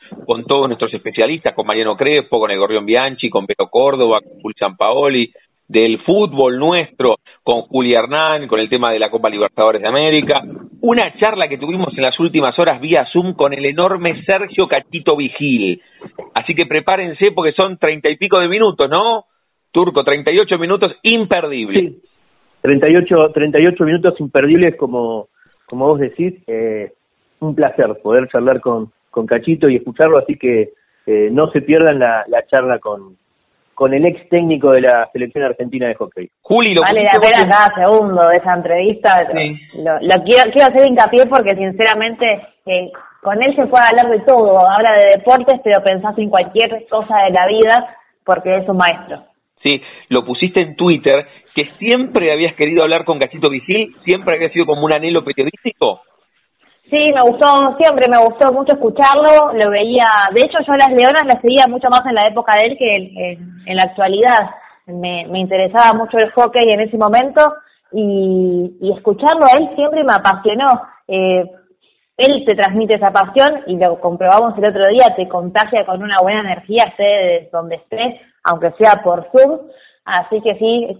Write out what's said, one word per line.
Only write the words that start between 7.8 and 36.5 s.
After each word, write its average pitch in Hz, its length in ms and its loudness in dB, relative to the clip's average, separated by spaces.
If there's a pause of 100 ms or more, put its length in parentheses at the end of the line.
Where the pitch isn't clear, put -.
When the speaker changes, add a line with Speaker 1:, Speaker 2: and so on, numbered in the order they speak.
Speaker 1:
Hernán, 147 540 -2
con 110 140 -2
el 110 80 -4
tema 120 240 -2
de 110 80 -2
la 107 100 -2
Copa 110 180 -2
Libertadores 107 540 -2
de 107 60 -4
América, 143 560 -2 (380)
una 233 360 -2
charla 214 300 -2
que 139 100 -8
tuvimos 170 300 -6 (100)
en 135 60 -2
las 127 160 -2
últimas 151 400 -2
horas 165 200 0
vía 156 320 -2
Zoom 175 220 -2
con 139 180 0
el 139 140 -6
enorme 170 560 -4
Sergio 190 460 -2
Cachito 151 480 -4
Vigil. 127 680 -4 (520)
Así 160 200 -4
que 165 120 -2
prepárense 185 680 -2
porque 165 180 -2
son 190 280 -2
treinta 156 300 -2
y 151 80 -4
pico 190 220 0
de 175 80 0
minutos, 185 420 0
¿no? 208 360 -2 (480)
Turco, 160 320 0
treinta 147 260 -2
y 170 80 2
ocho 190 180 0
minutos 175 460 -2
imperdibles. 160 800 -2
Speaker 2:
Sí, - 200 -10 (600)
treinta 139 260 2
y 165 80 6
ocho, 175 360 2
treinta 151 280 0
y 165 60 4
ocho 180 180 0
minutos 170 360 0
imperdibles, 151 560 2
como, 120 520 -6 (380)
como 131 220 -4
vos 151 100 2
decís. 165 360 -4 (120)
Eh, 110 460 -6 (480)
un 151 160 -6
placer 127 480 0
poder 123 240 0
charlar 127 320 0
con, 113 320 -4 (180)
con 113 160 -6
Cachito 143 420 0
y 131 80 2
escucharlo, 147 420 0
así - 200 -4
que, 113 320 -2 (360)
eh, 107 260 0
no 147 180 0
se 151 100 -2
pierdan 151 380 2
la, 117 280 0
la 120 200 -2
charla 127 340 -2
con, 98 360 -12 (560)
con 135 220 -2
el 143 120 0
ex - 240 -4
técnico 160 420 0
de 131 80 6
la 123 320 2
selección 123 320 -8
argentina 123 420 -6
de 113 80 -4
hockey. 92 340 -12 (120)
Speaker 1:
Juli, 220 340 0